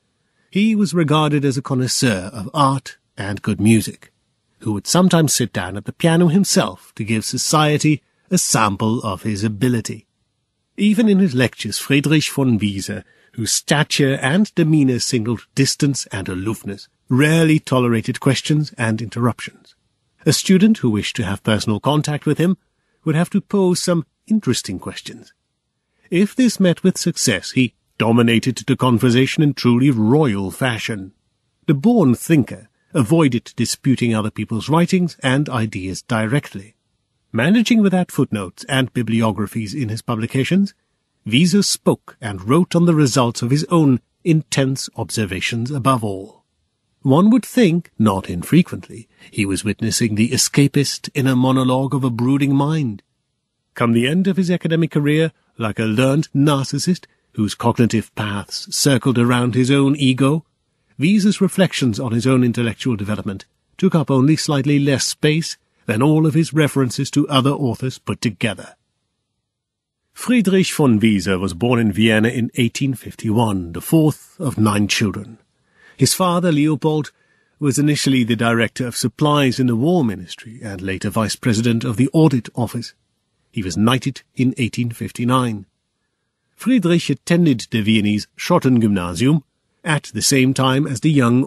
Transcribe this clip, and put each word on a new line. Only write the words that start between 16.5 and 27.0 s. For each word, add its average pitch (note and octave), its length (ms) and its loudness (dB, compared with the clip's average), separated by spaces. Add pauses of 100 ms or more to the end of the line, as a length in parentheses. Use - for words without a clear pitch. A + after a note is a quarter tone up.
rarely D#3 500 4
tolerated B2 600 0
questions D3+ 560 0
and A2 240 -2
interruptions. - 720 -6 (520)
A D#3+ 60 4
student G3 460 4
who B2+ 120 -2
wished G#2 260 -2
to A#2 80 -4
have F#2+ 200 -6
personal G#2+ 340 0
contact D3 480 -2
with D3+ 120 0
him F3 200 0 (460)
would D#3+ 100 0
have E3+ 160 0
to G3+ 100 0
pose F#3 400 0
some E3+ 240 0 (220)
interesting A#2+ 540 -2
questions. - 520 -16 (760)
If F#3+ 240 0
this B3 240 0
met F3+ 240 2
with F#3 160 2
success, - 540 -2